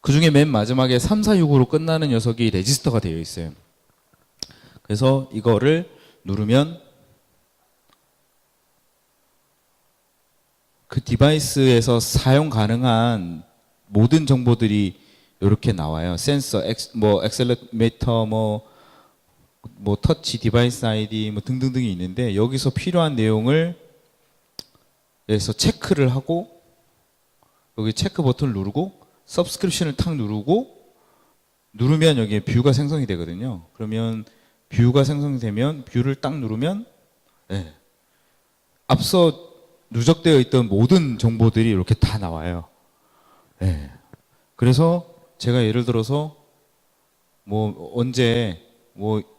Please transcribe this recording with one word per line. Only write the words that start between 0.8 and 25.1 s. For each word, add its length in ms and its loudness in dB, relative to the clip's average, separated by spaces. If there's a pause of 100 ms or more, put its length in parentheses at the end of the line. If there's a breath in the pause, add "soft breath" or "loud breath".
삼, 240 0
사, 140 4
육으로 300 4
끝나는 420 -2
녀석이 420 0
레지스터가 480 -2
되어 200 -4
있어요. 340 -10 (1300 loud breath)
그래서 500 0
이거를 560 2 (360 soft breath)
누르면 560 0 (4000)
그 140 -4
디바이스에서 1000 2
사용 500 0
가능한 920 -2 (420)
모든 400 2
정보들이 760 0 (400 soft breath)
이렇게 300 2
나와요. 440 -4
센서, 480 -2
엑스-, 320 -8
뭐, 280 2
엑셀러미터, 1000 -2
뭐, 360 -4 (1120 soft breath)
뭐, 260 -2
터치 380 -2
디바이스 480 0
아이디, 460 -4
뭐, 120 -6
등등등이 460 -2
있는데, 460 -4
여기서 340 0
필요한 460 -2
내용을, 600 0 (1500)